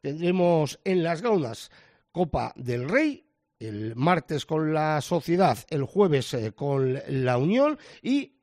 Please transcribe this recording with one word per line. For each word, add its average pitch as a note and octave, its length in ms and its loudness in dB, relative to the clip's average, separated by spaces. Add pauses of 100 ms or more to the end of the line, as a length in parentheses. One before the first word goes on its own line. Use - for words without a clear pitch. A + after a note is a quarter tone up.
tendremos E3+ 840 0
en F#3 180 2
las E3 180 -2
Gaunas F3 500 -2 (420)
Copa C#3 440 -2
del B2 320 -4
Rey, C#4 380 0 (320)
el A2 360 -8
martes D#3 520 0
con D#3 260 -2
la D#3 300 0
Sociedad, E3+ 560 0 (100)
el C#3+ 160 -2
jueves, D#3 480 2
eh, A2 200 -4
con C3+ 460 -2 (100)
la B2+ 280 0
Unión B3 420 2 (240)
y C4+ 300 -2 (100)